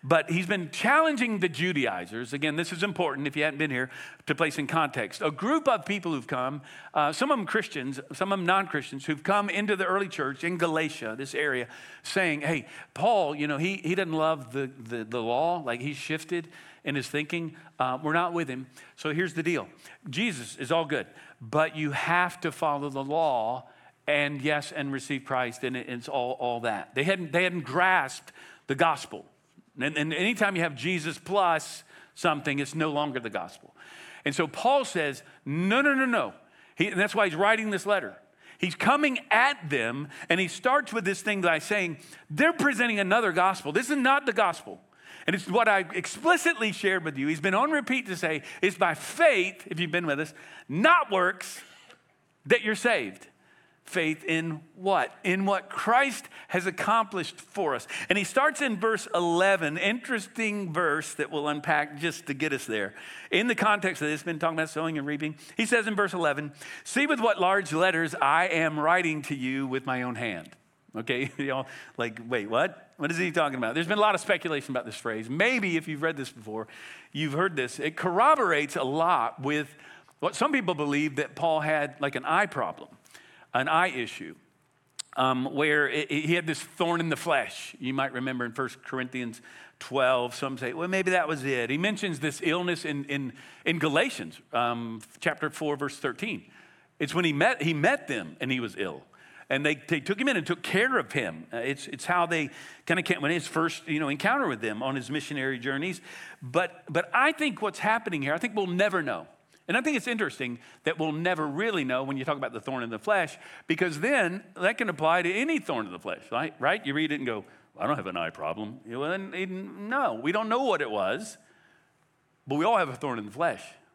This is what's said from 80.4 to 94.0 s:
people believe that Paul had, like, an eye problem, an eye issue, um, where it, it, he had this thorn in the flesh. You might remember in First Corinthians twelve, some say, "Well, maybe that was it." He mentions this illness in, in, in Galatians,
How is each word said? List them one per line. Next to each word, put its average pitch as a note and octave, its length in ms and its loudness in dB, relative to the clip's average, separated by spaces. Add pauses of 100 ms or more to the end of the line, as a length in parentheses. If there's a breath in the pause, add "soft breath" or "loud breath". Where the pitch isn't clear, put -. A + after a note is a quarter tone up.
people G#3+ 240 0
believe D3 420 0
that C#3 200 -4
Paul D#3+ 240 2
had, D3+ 400 0
like, C#3 160 -2
an B2 80 -4
eye E3+ 220 2
problem, A2+ 420 -4 (640 loud breath)
an C3 160 0
eye E3 200 4
issue, G#2+ 460 -6 (800)
um, C3 300 2
where D3 420 2
it, C#3 220 -2
it, D3+ 160 -2
he E3 80 2
had F3 120 0
this D#3 140 -2
thorn E3+ 400 0
in E3 80 0
the D3+ 80 0
flesh. C#3 640 -2
You C3 160 -4
might C3+ 180 -2
remember B2+ 320 -4
in A#2 80 -6
First B2+ 300 -6
Corinthians B2 580 -6 (380 loud breath)
twelve, B2+ 560 2
some C3+ 240 -4
say, B2+ 160 -4
"Well, E3 140 -4
maybe F#3 240 0
that F3+ 140 4
was D3+ 180 -2
it." B2 260 0
He C#3+ 80 0
mentions F#3+ 420 -2
this D3 220 -4
illness E3+ 420 0
in, C#3+ 220 -4
in, C#3 260 -4 (320 loud breath)
in E3 140 0
Galatians, D3+ 600 0 (140)